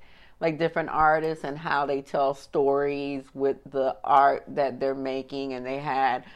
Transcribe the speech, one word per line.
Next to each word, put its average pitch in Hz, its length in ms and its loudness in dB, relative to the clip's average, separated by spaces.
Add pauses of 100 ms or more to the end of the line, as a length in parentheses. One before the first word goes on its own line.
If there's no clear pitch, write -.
(400)
like, 165 180 0
different 165 320 -2
artists 156 540 2
and 143 140 -6
how 147 280 -2
they 139 160 -2
tell 139 320 0
stories 143 920 0 (100)
with 135 220 0 (140)
the 135 320 0
art 139 440 4
that 131 320 -2
they're 135 160 -2
making. 135 580 -6
And 127 120 -10
they 131 120 -6
had, 135 480 -2 (100)